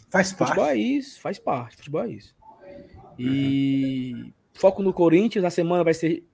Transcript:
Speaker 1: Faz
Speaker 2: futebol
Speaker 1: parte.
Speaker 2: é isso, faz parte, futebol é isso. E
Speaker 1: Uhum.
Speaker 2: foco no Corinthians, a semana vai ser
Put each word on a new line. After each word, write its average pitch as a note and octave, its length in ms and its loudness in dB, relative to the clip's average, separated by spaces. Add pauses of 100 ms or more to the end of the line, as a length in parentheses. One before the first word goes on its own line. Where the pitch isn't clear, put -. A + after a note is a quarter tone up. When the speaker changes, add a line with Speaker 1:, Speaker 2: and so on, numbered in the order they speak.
Speaker 1:
Faz F#3+ 220 2
Speaker 2:
futebol - 340 0
Speaker 1:
parte. D3+ 60 0
Speaker 2:
é C3 40 0
isso, B3+ 460 -2
faz F#3+ 180 -8
parte, B2 380 -6
futebol D3+ 260 -6
é A#3 60 -8
isso. - 260 -16 (840)
E C3+ 1000 0
Speaker 1:
Uhum. A#2 160 -14 (220)
Speaker 2:
foco F#3+ 300 4
no F#3 100 0
Corinthians, F3+ 520 4
a F3 40 0
semana F3 340 0
vai D#3+ 100 2
ser E3 300 -2 (100)